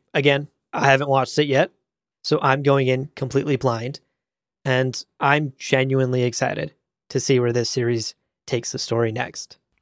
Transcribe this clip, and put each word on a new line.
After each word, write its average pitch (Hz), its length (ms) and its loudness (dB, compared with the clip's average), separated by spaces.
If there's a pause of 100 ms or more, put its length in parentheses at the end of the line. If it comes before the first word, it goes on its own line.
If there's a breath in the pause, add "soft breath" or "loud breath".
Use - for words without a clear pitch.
(120)
Again, 143 360 2 (240)
I 131 180 0
haven't 135 180 4
watched 135 300 0
it 151 80 2
yet, 143 240 2 (540)
so 151 180 0
I'm 139 220 2
going 139 240 4
in 131 260 0
completely 135 420 -2
blind. 120 440 -4 (640)
And 131 380 0 (180)
I'm 143 360 2
genuinely 131 680 0
excited - 500 -4 (360)
to 135 100 -2
see 131 180 2
where 120 140 2
this 120 180 0
series 120 440 -2 (320)
takes - 260 -6
the 131 60 -8
story 113 340 -2
next. - 440 -10 (260)